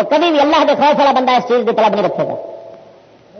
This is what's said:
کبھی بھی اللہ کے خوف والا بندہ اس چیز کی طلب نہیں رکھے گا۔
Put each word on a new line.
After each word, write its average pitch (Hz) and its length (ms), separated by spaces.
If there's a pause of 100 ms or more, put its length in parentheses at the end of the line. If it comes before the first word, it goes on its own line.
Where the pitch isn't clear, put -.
کبھی 320 220
بھی 294 80
اللہ 294 280
کے 277 80
خوف 277 240
والا 254 120
بندہ 254 200
اس 247 160
چیز 240 220
کی 226 60
طلب 214 200
نہیں 202 100
رکھے 165 180
گا۔ 135 120 (1040)